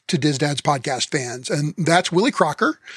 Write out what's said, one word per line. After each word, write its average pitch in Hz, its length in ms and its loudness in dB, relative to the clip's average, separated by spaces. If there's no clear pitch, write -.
to 160 140 0
Diz 143 180 2
Dad's 147 240 -2
podcast 139 480 -2
fans, 127 400 -6
and 147 260 -2
that's 170 360 2
Willie 196 200 2
Crocker. - 480 0